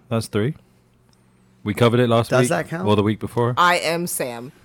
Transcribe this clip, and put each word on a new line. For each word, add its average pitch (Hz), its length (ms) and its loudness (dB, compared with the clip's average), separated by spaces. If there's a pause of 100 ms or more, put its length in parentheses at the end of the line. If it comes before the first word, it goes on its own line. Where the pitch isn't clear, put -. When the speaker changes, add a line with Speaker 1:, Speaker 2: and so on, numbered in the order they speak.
(100)
Speaker 1:
that's 113 160 -2
three. 117 280 -2 (1080)
We 107 100 -4
covered 120 280 4
it 123 100 2
last 117 200 2
Speaker 2:
Does 127 120 2
Speaker 1:
week 123 80 2
Speaker 2:
that 170 180 -2
count? 175 180 -6
Speaker 1:
or 208 80 4
the 208 80 4
week - 160 0
before. 120 380 -2
Speaker 3:
I 175 220 4
am 170 280 -2
Sam. 127 460 -8 (120)